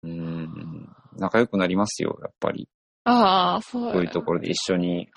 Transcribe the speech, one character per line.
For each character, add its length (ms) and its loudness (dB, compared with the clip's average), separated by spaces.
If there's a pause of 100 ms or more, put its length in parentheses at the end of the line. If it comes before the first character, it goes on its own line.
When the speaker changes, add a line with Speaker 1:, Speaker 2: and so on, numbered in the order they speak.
Speaker 1:
う 40 -12
ん。 880 -10 (220)
仲 220 0
良 80 4
く 100 -2
な 80 4
り 100 0
ま 120 2
す 160 -6
よ、 180 -2
や 80 -12
っ 100 -16
ぱ 120 0
り。 180 -8 (340)
Speaker 2:
あ 540 4
ー、 40 -2
そ 280 -6
う。 40 -4
Speaker 1:
こ 60 2
う 40 2
い 20 0
う 40 -4
と 120 -2
こ 120 -2
ろ 60 0
で 120 -4
一 200 -2
緒 60 2
に、 400 -2